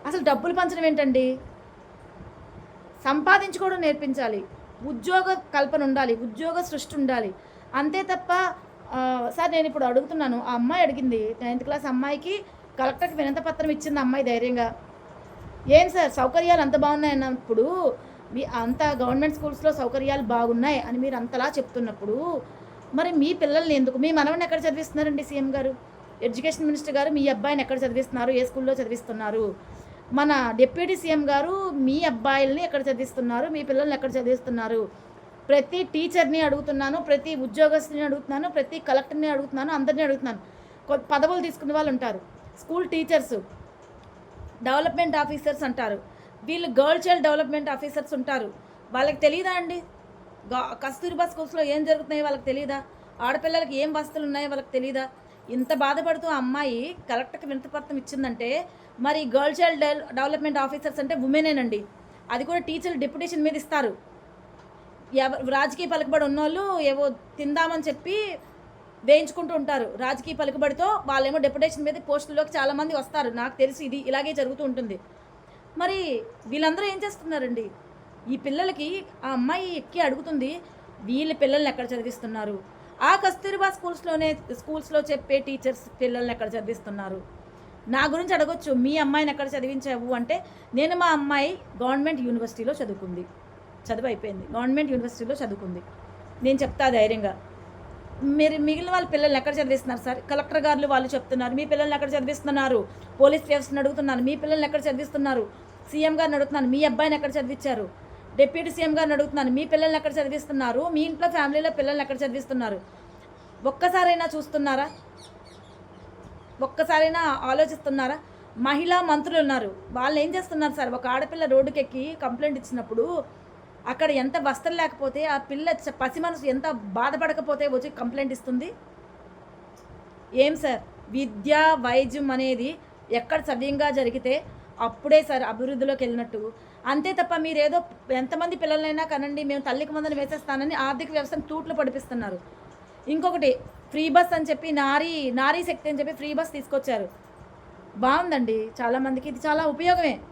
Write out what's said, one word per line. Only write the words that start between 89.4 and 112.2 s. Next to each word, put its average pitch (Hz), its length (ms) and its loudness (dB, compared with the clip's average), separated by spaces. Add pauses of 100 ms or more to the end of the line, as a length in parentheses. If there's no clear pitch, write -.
చదివించావు?" 254 560 -4
అంటే, 240 300 -2 (300)
నేను 320 220 2
మా 349 100 4
అమ్మాయి 285 520 2 (240)
గవర్నమెంట్ 277 380 0
యూనివర్సిటీలో 233 520 -2
చదువుకుంది, 196 480 -6 (720)
చదువు 226 140 -4
అయిపోయింది, 202 400 -6 (100)
గవర్నమెంట్ 269 340 2
యూనివర్సిటీలో 240 440 -4
చదువుకుంది. 196 480 -8 (600)
నేను 262 200 4
చెప్తా 262 260 2
ధైర్యంగా. 214 540 2 (800)
మీరు 302 400 4
మిగిలిన 311 280 0
వాళ్ళ 359 160 2
పిల్లల్ని 294 320 4
ఎక్కడ 294 160 -2
చదివిస్తున్నారు 262 500 0
సార్? 254 140 -4 (120)
కలెక్టర్ 285 280 0
గారులు 285 280 4
వాళ్ళు 262 280 2
చెప్తున్నారు, 254 400 -2
"మీ 285 100 0
పిల్లల్ని 294 300 2
ఎక్కడ 277 200 -2
చదివిస్తున్నారు?" 269 720 0 (320)
పోలీస్ 294 260 6
వ్యవస్థను 277 320 0
అడుగుతున్నాను, 277 440 0
"మీ 285 140 0
పిల్లల్ని 302 300 2
ఎక్కడ 294 140 0
చదివిస్తున్నారు?" 269 720 -2 (400)
సీఎం 311 300 2
గారిని 302 140 2
అడుగుతున్నాను, 285 340 2
"మీ 285 160 4
అబ్బాయిని 302 320 4
ఎక్కడ 285 140 -2
చదివించారు?" 262 600 -4 (460)
డిప్యూటీ 285 340 4
సీఎం 320 280 0
గారిని 311 140 2
అడుగుతున్నాను, 277 380 2
"మీ 277 140 2
పిల్లల్ని 311 320 4
ఎక్కడ 302 160 -2
చదివిస్తున్నారు? 277 760 -2
మీ 302 120 0
ఇంట్లో 330 280 0
ఫ్యామిలీలో 311 420 2
పిల్లల్ని 285 320 0
ఎక్కడ 269 140 -4
చదివిస్తున్నారు?" 247 640 -4 (840)